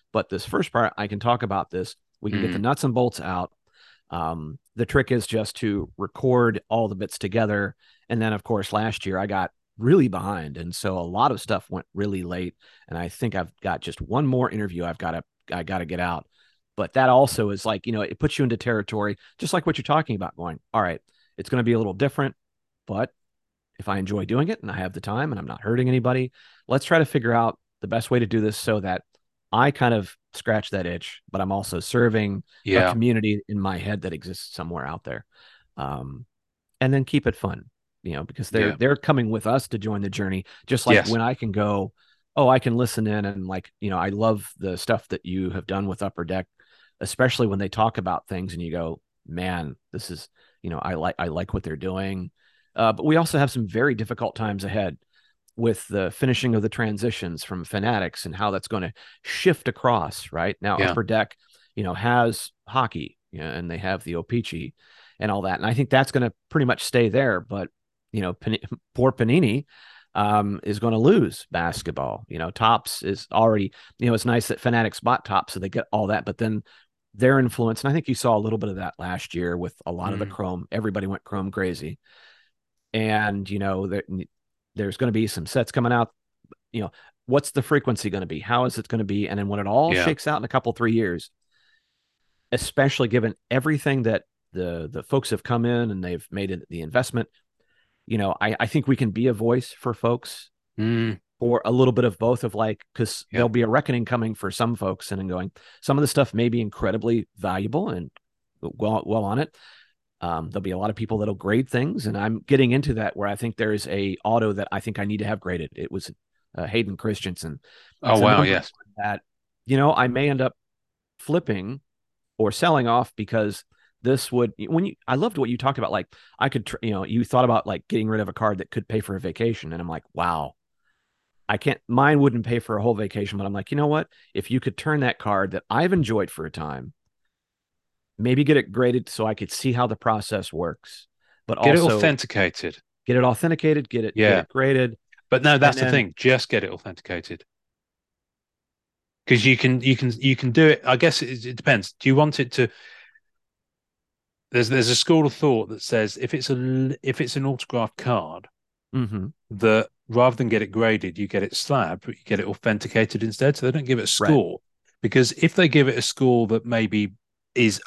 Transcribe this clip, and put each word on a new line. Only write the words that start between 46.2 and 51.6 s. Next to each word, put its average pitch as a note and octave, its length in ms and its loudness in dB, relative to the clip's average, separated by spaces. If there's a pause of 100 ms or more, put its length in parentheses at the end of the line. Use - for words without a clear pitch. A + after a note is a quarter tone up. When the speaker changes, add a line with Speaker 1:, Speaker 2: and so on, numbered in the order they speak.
Speaker 1:
Deck, F#2 220 -4 (540)
especially B2 460 0
when G2 120 0
they G2 100 -4
talk A2 280 0
about F2+ 300 -4
things F#2 260 -6
and E2+ 80 -8
you E2+ 100 -6
go, E2 300 -6 (260)
"Man, E2+ 480 -6 (160)
this - 200 -10
is, - 180 -14 (320)
you F2 80 -10
know, E2 100 -6
I - 160 -4
like, E2 240 -2
I F2 80 -4
like E2+ 260 -6
what F#2 100 -4